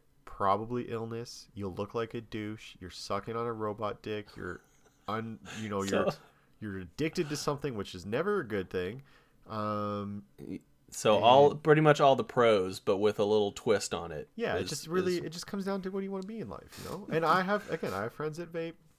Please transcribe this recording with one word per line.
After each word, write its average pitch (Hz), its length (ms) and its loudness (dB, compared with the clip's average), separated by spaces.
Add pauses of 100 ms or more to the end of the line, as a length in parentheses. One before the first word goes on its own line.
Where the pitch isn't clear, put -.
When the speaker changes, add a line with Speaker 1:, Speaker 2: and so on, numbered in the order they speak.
(240)
Speaker 1:
probably 110 600 -2
illness. 113 680 -10
You 104 140 -6
look 101 260 -8
like 117 200 -4
a 120 60 -6
douche. 107 600 -10
You're 90 100 -12
sucking 101 460 -8
on 117 100 -4
a 120 60 -4
robot 107 500 -6
dick. 104 340 -6
You're 90 240 -10 (480)
un-, 113 320 -6 (200)
you 110 80 -6
know, 98 160 -2
Speaker 2:
So 98 120 0 (640)
Speaker 1:
you're, 107 140 -8
you're 95 80 -8
addicted 151 480 -4
to 147 60 -4
something, 143 400 -4
which 98 200 -6
is 87 100 -12
never 175 340 -2
a 151 60 -6
good 101 240 -4
thing. 98 320 -6 (480)
Um, 104 720 -6 (680)
Speaker 2:
So 107 260 6
all, 131 340 10
Speaker 1:
and 151 100 -8
Speaker 2:
pretty 156 180 6
much 151 200 8
all 139 160 8
the 120 80 0
pros, 101 560 4
but 101 180 2
with 104 220 4
a 104 40 6
little 104 280 4
twist - 420 2
on 85 180 -6
it, 76 220 -10
Speaker 1:
Yeah, 226 220 -2
it - 80 -2
Speaker 2:
is, - 60 -6
Speaker 1:
just 160 180 -8
really, 180 300 0
Speaker 2:
is - 60 -6
Speaker 1:
it 160 60 -8
just 170 160 -12
comes 196 180 -6
down 196 180 -4
to 185 80 -8
what 196 100 -6
do 196 40 -6
you 196 60 -8
wanna 190 160 -8
be 220 140 -10
in 135 80 -8
life, - 340 -14
you - 80 -8
know? 196 200 -10
And 160 140 0
I 170 180 4
have, 196 280 -2
again, 156 240 -4
I 98 80 -2
have 117 100 -6
friends 151 260 -8
that 170 140 -10
vape 165 220 -6 (240)